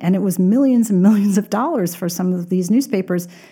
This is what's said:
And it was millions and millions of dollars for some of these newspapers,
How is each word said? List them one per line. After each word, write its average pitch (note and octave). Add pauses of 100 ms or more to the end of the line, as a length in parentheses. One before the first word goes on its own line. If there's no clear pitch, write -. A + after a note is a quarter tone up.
And F3+
it F#3+
was F#3+
millions A#3
and F3+
millions G3+
of G#3
dollars A3
for F3
some F3+
of F3
these F3+
newspapers, F#3+ (260)